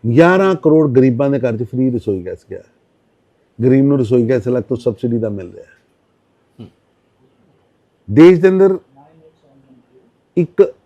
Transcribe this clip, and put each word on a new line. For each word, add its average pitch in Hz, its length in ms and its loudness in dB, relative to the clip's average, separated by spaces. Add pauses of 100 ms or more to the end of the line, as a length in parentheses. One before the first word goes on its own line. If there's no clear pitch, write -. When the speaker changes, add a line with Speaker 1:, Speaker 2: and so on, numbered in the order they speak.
(140)
Speaker 1:
ਗਿਆਰਾਂ 185 400 2
ਕਰੋੜ 156 360 0
ਗਰੀਬਾਂ 131 400 0
ਦੇ 139 80 -4
ਘਰ 113 180 -4
'ਚ 120 60 -8
ਫ੍ਰੀ 127 280 -4
ਰਸੋਈ 101 360 -6
ਗੈਸ 90 120 -14 (120)
ਗਿਆ। 92 100 -16 (1000)
ਗਰੀਬ 131 220 2
ਨੂੰ 139 160 0
ਰਸੋਈ 120 280 0
ਗੈਸ 123 200 -4
ਅਲੱਗ 123 140 -4
ਤੋਂ 123 140 -8
ਸਬਸਿਡੀ 117 420 -6
ਦਾ 110 100 -6
ਮਿਲ 95 240 -12
ਰਿਹਾ। - 120 -20 (960)
Speaker 2:
ਹੂੰ। 110 60 -20 (1400)
Speaker 1:
ਦੇਸ਼ 165 300 6
ਦੇ 190 80 2
ਅੰਦਰ 190 300 2 (1600)
ਇੱਕ 180 380 -2 (120)